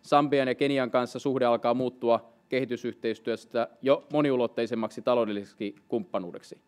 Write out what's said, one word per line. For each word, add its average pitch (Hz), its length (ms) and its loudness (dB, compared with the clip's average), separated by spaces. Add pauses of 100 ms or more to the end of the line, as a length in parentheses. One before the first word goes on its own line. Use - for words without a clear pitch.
Sambian 143 460 2
ja 127 80 0
Kenian 135 360 0
kanssa 123 280 0
suhde 127 260 0
alkaa 120 280 2
muuttua 123 560 0 (200)
kehitysyhteistyöstä 117 1160 -4 (140)
jo 135 220 2 (100)
moniulotteisemmaksi 120 880 0
taloudelliseksi 107 760 -2 (120)
kumppanuudeksi. 98 720 -8 (100)